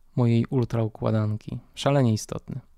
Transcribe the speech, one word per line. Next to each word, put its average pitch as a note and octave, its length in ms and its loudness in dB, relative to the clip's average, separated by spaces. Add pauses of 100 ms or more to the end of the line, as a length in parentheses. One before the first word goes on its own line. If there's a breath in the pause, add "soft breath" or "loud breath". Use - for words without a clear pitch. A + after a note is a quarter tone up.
(160)
mojej A#2 340 2
ultraukładanki. A2+ 1080 -2 (160)
Szalenie C3+ 380 2
istotny. - 460 -8 (180)